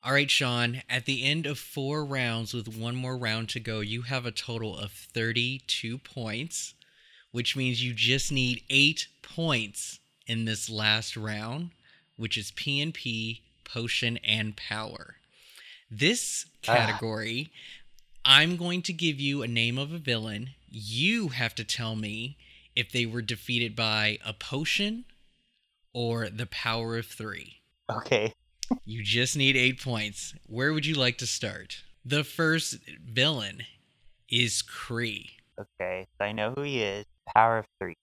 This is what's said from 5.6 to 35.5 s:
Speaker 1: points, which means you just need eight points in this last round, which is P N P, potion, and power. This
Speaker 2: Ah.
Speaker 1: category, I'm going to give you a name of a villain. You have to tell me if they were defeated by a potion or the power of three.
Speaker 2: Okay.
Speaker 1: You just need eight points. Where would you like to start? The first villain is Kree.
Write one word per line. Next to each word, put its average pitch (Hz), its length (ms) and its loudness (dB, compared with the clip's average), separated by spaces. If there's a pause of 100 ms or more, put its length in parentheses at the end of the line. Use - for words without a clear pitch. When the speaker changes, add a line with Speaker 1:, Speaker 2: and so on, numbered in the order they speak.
Speaker 1:
points, 120 760 -8 (580)
which 120 260 0
means 127 260 2
you 123 100 -2
just 120 380 2
need 127 380 2
eight 143 380 6 (140)
points 127 760 -2 (260)
in 113 200 0
this 110 240 -2
last 107 480 2
round, 110 540 -4 (440)
which 113 220 -2
is 104 140 -4
P 143 280 -2
N 156 140 -2
P, 113 480 -6 (240)
potion, 117 580 -2
and 107 320 2
power. - 600 -8 (760)
This 147 540 0 (220)
Speaker 2:
Ah. 117 80 6
Speaker 1:
category, 113 760 0 (760)
I'm 151 320 10
going 175 260 0
to 190 100 -4
give 160 260 2
you 139 240 0
a 113 40 -2
name 117 300 2
of 139 160 -4
a 170 40 -6
villain. 117 540 -2 (180)
You 143 600 0
have 123 260 -2
to 117 80 -4
tell 113 320 -2
me 110 420 -6 (380)
if 120 160 0
they 123 140 2
were 117 160 -4
defeated 117 540 -2
by 107 500 2
a 110 80 -6
potion 202 720 -2 (880)
or 117 360 -2
the 107 160 -6
power 113 520 -2
of 117 100 -4
three. 101 500 -10 (320)
Speaker 2:
Okay. 117 440 2 (520)
Speaker 1:
You 110 180 -6
just 117 340 2
need 135 200 6
eight 127 240 2
points. 107 540 -4 (100)
Where 131 280 0
would 151 120 0
you 156 100 0
like 123 240 4
to 127 60 -4
start? - 560 -6 (240)
The 143 180 2
first 160 520 0 (280)
villain 120 600 0 (640)
is 120 320 2
Kree. 117 720 -4 (280)